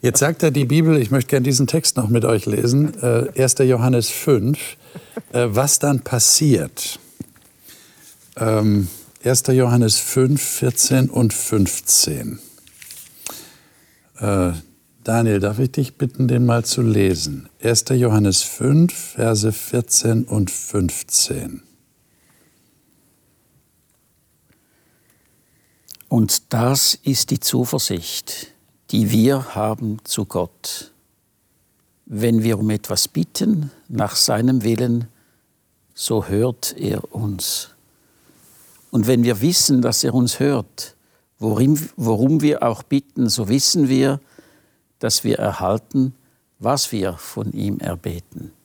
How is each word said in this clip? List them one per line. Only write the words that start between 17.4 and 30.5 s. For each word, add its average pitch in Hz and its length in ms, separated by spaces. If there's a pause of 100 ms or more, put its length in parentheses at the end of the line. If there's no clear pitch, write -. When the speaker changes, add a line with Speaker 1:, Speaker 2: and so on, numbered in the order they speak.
Speaker 1:
Erster 117 360
Johannes 107 480
fünf, 156 520
Verse 110 580
vierzehn 117 720
und 101 260
fünfzehn. - 1120 (4000)
Speaker 2:
Und - 440
das 127 500
ist - 280
die 151 100
Zuversicht, - 1080 (420)
die 107 200
wir 127 440
haben 110 500
zu - 200
Gott. - 680 (1120)